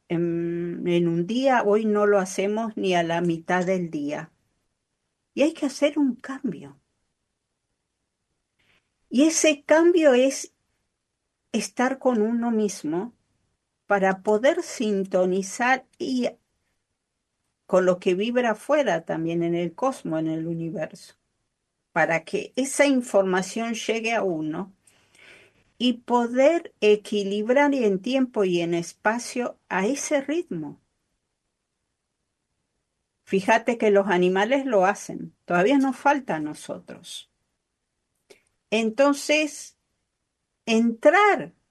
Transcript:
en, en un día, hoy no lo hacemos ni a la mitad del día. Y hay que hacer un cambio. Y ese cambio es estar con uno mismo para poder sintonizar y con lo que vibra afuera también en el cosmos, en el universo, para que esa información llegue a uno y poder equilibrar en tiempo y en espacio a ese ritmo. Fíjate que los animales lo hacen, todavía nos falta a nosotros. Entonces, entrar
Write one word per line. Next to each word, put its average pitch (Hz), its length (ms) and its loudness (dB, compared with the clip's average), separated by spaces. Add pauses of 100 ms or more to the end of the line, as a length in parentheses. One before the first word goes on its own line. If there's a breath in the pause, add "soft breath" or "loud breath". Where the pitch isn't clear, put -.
en, 170 800 -4
en 175 220 2
un 170 180 0
día, 247 380 2
hoy 214 180 2
no 208 220 2
lo 202 140 4
hacemos 208 580 -4
ni 190 180 0
a 170 80 2
la 165 160 -2
mitad 175 460 -2
del 180 260 -2
día. 147 400 -8 (1040)
Y 226 80 0
hay 311 120 2
que 311 120 -6
hacer 294 340 -2
un 262 160 0
cambio. 156 640 -10 (2250)
Y 254 180 2
ese 311 360 2
cambio 320 500 6
es 269 400 0 (1000)
estar 254 480 -4
con 240 220 0
uno 233 280 -2
mismo 208 640 -4 (720)
para 190 360 0
poder 269 400 2
sintonizar 196 1200 -2 (120)
y 262 320 -4 (1400)
con 185 200 2
lo 180 140 2
que 180 160 0
vibra 240 360 0
afuera 220 520 0
también 165 400 -4
en 170 100 -2
el 170 220 -4
cosmos, 160 460 -4
en 160 80 -4
el 160 180 -6
universo, 165 680 -10 (760)
para 160 320 0
que - 320 -8
esa 269 300 0
información 226 880 0
llegue 226 400 -4
a 208 100 0
uno 170 480 -6 (1080 soft breath)
y 247 180 0
poder 247 840 0
equilibrar 214 920 2
en 208 280 0
tiempo 247 440 -2
y 175 160 0
en 170 120 -2
espacio 233 920 -4
a 190 180 -2
ese 277 360 -2
ritmo. 226 580 -6 (2500)
Fíjate 226 520 2
que 220 140 2
los 196 160 4
animales 190 580 2
lo 202 200 2
hacen, - 480 -4 (100)
todavía 190 340 2
nos 269 200 0
falta 277 380 0
a 156 40 -4
nosotros. - 920 -14 (1400 soft breath)
Entonces, 285 1080 0 (880)
entrar 285 880 4 (180)